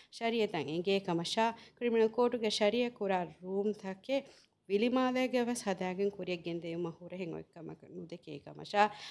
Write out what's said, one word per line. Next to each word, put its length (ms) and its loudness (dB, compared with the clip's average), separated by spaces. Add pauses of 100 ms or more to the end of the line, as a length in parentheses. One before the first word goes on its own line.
(140)
ಶರಿಯತಂ 560 0
ಎಂಗೆ 300 2
ಕಮಶಾ 480 0 (240)
ಕ್ರಿಮಿನಲ್ 400 4
ಕೋರ್ಟುಗೆ 400 2
ಶರಿಯ 380 4
ಕುರಾ 320 0 (100)
ರೂಮ್ 420 -2
ತಕೆ 460 -4 (500)
ವಿಲಿಮಾಲೆಗೆ 680 2
ಅವಸ್ 260 0
ಹದಾಗೆನ್ 480 0
ಕುರಿಯೆಗ್ಗೆನ್ 500 -4
ದೇಯುಮ 280 -4
ಹುರೆಹೆನ್ 440 -8
ಒಯ್ಕಮಕ 540 -12
ನುದೆಕೆ 520 -12
ಕಮಶಾ 460 2 (260)